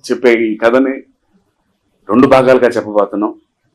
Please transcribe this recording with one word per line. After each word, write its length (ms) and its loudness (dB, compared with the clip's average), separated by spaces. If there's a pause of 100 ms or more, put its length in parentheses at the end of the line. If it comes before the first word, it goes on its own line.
(100)
చెప్పే 240 0
ఈ 220 -2
కథని 360 0 (1160)
రెండు 180 2
భాగాలుగా 420 2
చెప్పబోతున్నాం. 720 -4 (340)